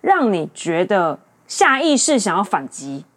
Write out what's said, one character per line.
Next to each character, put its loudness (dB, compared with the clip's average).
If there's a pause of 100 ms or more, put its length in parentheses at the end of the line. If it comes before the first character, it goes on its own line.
让 2
你 -4
觉 -2
得 0 (280)
下 2
意 2
识 0
想 -2
要 0
反 -4
击 -12 (120)